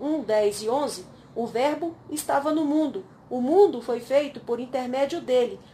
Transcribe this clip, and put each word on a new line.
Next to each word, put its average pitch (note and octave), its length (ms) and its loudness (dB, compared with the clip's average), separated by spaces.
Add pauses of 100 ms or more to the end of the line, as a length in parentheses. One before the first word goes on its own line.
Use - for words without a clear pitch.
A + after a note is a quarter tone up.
um, D4 220 -2
dez G#3+ 400 2
e G#3+ 60 -4
onze, B3+ 360 -2 (300)
"O A#3 100 -4
Verbo D4 520 -2 (120)
estava D4 440 -2
no D#4 120 0
mundo, D4 400 0 (240)
o B3 120 -4
mundo C#4+ 420 6
foi A#3+ 160 -4
feito C#4 400 0
por A#3 220 -6
intermédio C4 600 -2
dele, A#3+ 380 0 (160)